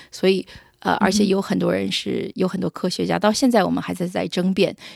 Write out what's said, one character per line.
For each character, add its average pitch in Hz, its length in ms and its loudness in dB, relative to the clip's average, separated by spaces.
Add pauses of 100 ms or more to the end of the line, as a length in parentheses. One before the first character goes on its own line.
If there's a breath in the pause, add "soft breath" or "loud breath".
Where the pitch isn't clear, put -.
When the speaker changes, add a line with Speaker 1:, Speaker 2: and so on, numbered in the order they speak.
(120)
Speaker 1:
所 - 180 0
以， 190 160 0 (340 loud breath)
呃， 185 140 -2
Speaker 2:
嗯 - 20 2
哼。 - 40 -4
Speaker 1:
而 185 120 2
且 208 140 2
有 190 160 2
很 196 160 -2
多 180 160 0
人 190 180 -2
是， - 440 -4
有 185 120 0
很 180 120 -4
多 180 100 -2
科 - 200 -4
学 180 160 -4
家， 175 120 0
到 208 140 2
现 247 180 2
在 226 140 6
我 170 60 2
们 175 120 0
还 180 120 -6
在， 180 140 -4
在 180 200 -4
争 185 260 0
辩 180 220 0 (200 loud breath)